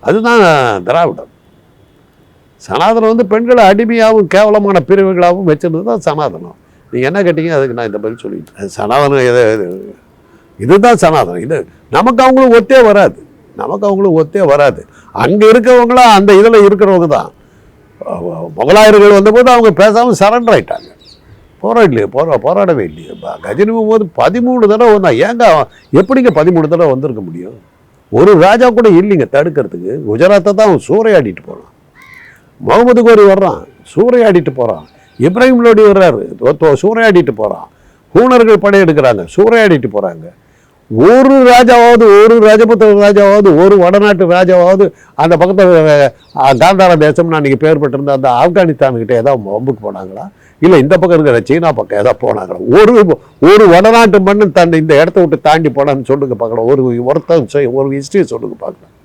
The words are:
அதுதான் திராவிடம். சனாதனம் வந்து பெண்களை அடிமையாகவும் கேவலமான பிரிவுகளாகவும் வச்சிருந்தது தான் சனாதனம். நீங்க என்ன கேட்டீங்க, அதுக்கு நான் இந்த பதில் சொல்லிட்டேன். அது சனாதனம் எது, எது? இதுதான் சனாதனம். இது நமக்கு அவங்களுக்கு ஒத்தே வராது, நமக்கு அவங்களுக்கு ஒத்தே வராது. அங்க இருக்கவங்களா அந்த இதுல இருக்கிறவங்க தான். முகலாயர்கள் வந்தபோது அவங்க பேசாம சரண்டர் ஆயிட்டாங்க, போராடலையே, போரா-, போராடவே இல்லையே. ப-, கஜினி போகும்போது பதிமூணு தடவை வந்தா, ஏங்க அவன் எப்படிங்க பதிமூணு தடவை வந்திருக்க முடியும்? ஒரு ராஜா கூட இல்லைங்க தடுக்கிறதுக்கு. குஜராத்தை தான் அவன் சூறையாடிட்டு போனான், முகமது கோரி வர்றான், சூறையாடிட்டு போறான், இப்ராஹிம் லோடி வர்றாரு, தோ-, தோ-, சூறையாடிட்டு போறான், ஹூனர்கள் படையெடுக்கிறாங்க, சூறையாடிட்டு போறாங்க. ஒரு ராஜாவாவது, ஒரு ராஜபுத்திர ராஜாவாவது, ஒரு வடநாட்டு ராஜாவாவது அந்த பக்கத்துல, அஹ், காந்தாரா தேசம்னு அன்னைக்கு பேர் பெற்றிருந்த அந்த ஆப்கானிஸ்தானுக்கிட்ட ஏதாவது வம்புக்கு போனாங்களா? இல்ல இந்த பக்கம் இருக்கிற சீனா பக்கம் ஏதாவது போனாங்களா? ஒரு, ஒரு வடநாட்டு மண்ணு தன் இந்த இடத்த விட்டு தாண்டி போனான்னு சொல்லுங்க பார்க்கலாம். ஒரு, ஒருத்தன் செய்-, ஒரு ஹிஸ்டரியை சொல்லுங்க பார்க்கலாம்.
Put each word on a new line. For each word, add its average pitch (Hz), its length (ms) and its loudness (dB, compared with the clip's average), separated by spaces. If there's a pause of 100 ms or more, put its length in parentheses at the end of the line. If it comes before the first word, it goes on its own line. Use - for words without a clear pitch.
அதுதான் 220 420 -2 (400)
திராவிடம். 127 540 -4 (1300)
சனாதனம் 220 460 -2
வந்து 226 200 -2
பெண்களை 233 380 0
அடிமையாகவும் 220 640 0
கேவலமான 202 540 0
பிரிவுகளாகவும் 185 640 0
வச்சிருந்தது 165 420 -4
தான் 214 160 -8
சனாதனம். 127 500 -10 (340)
நீங்க 123 180 -4
என்ன 190 160 -4
கேட்டீங்க, 165 320 -4
அதுக்கு 127 200 -6
நான் 117 120 -8
இந்த 104 140 -10
பதில் 113 200 -10
சொல்லிட்டேன். 95 340 -16
அது 98 200 -12
சனாதனம் 135 520 -2
எது, 120 120 0 (120)
எது? 101 120 -6 (920)
இதுதான் 196 460 0
சனாதனம். 110 420 -2
இது 151 100 -6 (400)
நமக்கு 226 300 0
அவங்களுக்கு 262 340 2
ஒத்தே 262 200 2 (100)
வராது, 196 280 0 (440)
நமக்கு 202 260 -8
அவங்களுக்கு 190 340 -2
ஒத்தே 175 200 -4 (100)
வராது. 143 280 0 (440)
அங்க 202 180 0 (100)
இருக்கவங்களா 247 520 2 (140)
அந்த 202 120 0 (100)
இதுல 226 280 4
இருக்கிறவங்க 190 480 0
தான். 80 140 -6 (1300)
முகலாயர்கள் 208 600 4
வந்தபோது 214 360 2
அவங்க 233 160 2 (100)
பேசாம 220 400 2
சரண்டர் 226 360 0
ஆயிட்டாங்க, - 340 -8 (720)
போராடலையே, 190 520 0
போரா-, 143 300 -2
போராடவே 175 460 -2
இல்லையே. 78 220 -20 (100)
ப-, - 240 -14
கஜினி 185 300 -4
போகும்போது 220 280 -2 (160)
பதிமூணு 233 520 -2
தடவை 220 240 2
வந்தா, 208 140 0 (180)
ஏங்க 240 240 -4
அவன் 147 180 -2 (300)
எப்படிங்க 247 380 0
பதிமூணு 165 360 0
தடவை 165 200 0
வந்திருக்க 131 340 -8
முடியும்? 90 300 -18 (600)
ஒரு 185 140 4 (120)
ராஜா 226 220 2 (100)
கூட 226 120 2 (120)
இல்லைங்க 185 340 -2
தடுக்கிறதுக்கு. 135 600 -4 (160)
குஜராத்தை 180 480 0
தான் 220 100 2
அவன் 165 200 -2
சூறையாடிட்டு 180 640 -2
போனான், - 220 -20 (960)
முகமது 240 400 2
கோரி 214 240 6
வர்றான், 190 300 -2 (320)
சூறையாடிட்டு 202 640 0
போறான், 104 260 -6 (320)
இப்ராஹிம் 233 480 0
லோடி 220 240 4
வர்றாரு, 175 340 0 (160)
தோ-, 135 220 0
தோ-, 151 200 2
சூறையாடிட்டு 196 600 0
போறான், 101 240 -8 (480)
ஹூனர்கள் 226 520 2
படையெடுக்கிறாங்க, 147 580 0 (120)
சூறையாடிட்டு 202 600 0
போறாங்க. 87 300 -8 (640)
ஒரு 233 440 4 (140)
ராஜாவாவது, 240 560 4 (160)
ஒரு 226 140 6 (100)
ராஜபுத்திர 214 500 4 (120)
ராஜாவாவது, 202 440 2 (120)
ஒரு 196 200 4
வடநாட்டு 196 420 0 (120)
ராஜாவாவது 185 480 2 (380)
அந்த 165 180 2
பக்கத்துல, 185 260 2 (760)
அஹ், 135 200 2
காந்தாரா 185 400 2
தேசம்னு 160 360 0
அன்னைக்கு 139 260 -2
பேர் 156 180 0
பெற்றிருந்த 139 360 -4
அந்த 131 100 -2 (140)
ஆப்கானிஸ்தானுக்கிட்ட 139 800 -2
ஏதாவது 117 340 -4
வம்புக்கு 117 300 -6
போனாங்களா? 95 380 -14 (420)
இல்ல 185 80 4 (100)
இந்த 147 140 0
பக்கம் 175 180 0
இருக்கிற 143 320 0
சீனா 165 220 -2 (100)
பக்கம் 104 220 -6
ஏதாவது 117 220 -2
போனாங்களா? 98 340 -6 (200)
ஒரு, 214 160 4 (560)
ஒரு 214 140 6 (100)
வடநாட்டு 208 540 2
மண்ணு 208 180 0 (120)
தன் 170 240 0
இந்த 160 200 0
இடத்த 170 180 -2
விட்டு 156 280 -2
தாண்டி 156 300 0
போனான்னு 139 320 -4
சொல்லுங்க 135 320 -4
பார்க்கலாம். 113 300 -4
ஒரு, 135 100 0 (280)
ஒருத்தன் 160 440 -4
செய்-, 139 240 -2
ஒரு 139 180 -4
ஹிஸ்டரியை 143 380 -4
சொல்லுங்க 104 300 -12
பார்க்கலாம். - 300 -16 (100)